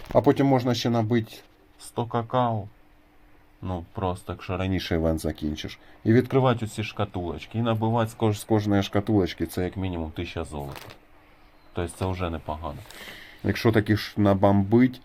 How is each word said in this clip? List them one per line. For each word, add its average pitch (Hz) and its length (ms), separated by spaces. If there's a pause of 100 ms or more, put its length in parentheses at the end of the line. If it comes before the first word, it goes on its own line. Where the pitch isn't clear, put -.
(120)
А 123 80
потім 143 260
можна 127 280
ще 120 160
набити 117 420 (460)
сто - 280
какао. 117 600 (960)
Ну, 90 300
просто, 92 400
якщо 90 240
раніше 92 380
івент 82 260
закінчиш. 78 580 (260)
І 107 80
відкривати 123 520
оці 104 200
шкатулочки. 90 760
І 113 40
набивати 113 480
з - 40
кож-, 107 240
з - 60
кожної 104 380
шкатулочки, 101 640
це 90 180
як 90 120
мінімум 87 340
тисяча 85 340
золота. 71 360 (920)
Тобто 87 260
це 95 80
вже 90 240
непогано. 78 480 (680)
Якщо 101 280
таки 107 240
ж - 200
набамбить, 101 880